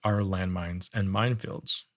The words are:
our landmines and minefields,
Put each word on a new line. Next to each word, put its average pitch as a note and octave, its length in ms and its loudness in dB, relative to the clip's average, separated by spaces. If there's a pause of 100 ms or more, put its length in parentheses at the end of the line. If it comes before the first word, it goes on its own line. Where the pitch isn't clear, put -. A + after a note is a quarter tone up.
our G#2 180 4
landmines F#2 720 -2
and G2+ 160 2
minefields, - 760 -2 (120)